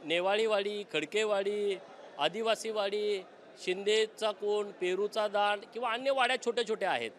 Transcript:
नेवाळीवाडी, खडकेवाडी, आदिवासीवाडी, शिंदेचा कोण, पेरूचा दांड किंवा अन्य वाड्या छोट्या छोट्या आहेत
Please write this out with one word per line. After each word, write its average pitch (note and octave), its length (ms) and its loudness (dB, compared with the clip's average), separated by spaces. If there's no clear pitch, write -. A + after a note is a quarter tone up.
नेवाळीवाडी, G3+ 880 0
खडकेवाडी, G3+ 840 0
आदिवासीवाडी, G#3 1040 0
शिंदेचा G#3+ 680 2
कोण, G#3 400 -2
पेरूचा G3+ 580 0
दांड G3+ 440 2
किंवा A#3 200 -2
अन्य C4 180 0
वाड्या C4 340 4
छोट्या A#3+ 240 0
छोट्या G3+ 220 0
आहेत A#2 280 0